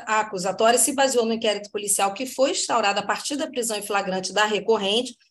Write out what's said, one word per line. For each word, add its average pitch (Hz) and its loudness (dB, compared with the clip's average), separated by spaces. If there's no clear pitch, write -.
acusatória 214 2
se 262 2
baseou 262 2
no 226 0
inquérito 214 -2
policial 202 -2
que 262 -6
foi 262 2
instaurado 208 0
a 196 -2
partir 202 -4
da 311 -4
prisão 233 -4
em 202 -6
flagrante 190 -2
da 208 2
recorrente. 214 0